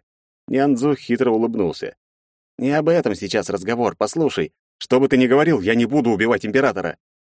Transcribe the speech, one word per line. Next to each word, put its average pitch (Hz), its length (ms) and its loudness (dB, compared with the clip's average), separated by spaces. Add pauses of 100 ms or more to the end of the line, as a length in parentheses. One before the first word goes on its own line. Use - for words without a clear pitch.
(480)
Нянзу 139 480 0
хитро 120 360 -2
улыбнулся. 110 640 -2 (640)
«Не 135 140 -2
об 151 180 0
этом 156 240 2
сейчас 98 360 -4
разговор, 104 460 -2
послушай. 107 560 -2 (280)
Что 127 200 2
бы 135 80 2
ты 131 100 2
ни 127 100 4
говорил, 139 340 4
я 104 140 0
не 120 100 2
буду 120 240 0
убивать 110 360 0
императора». 120 520 -2 (320)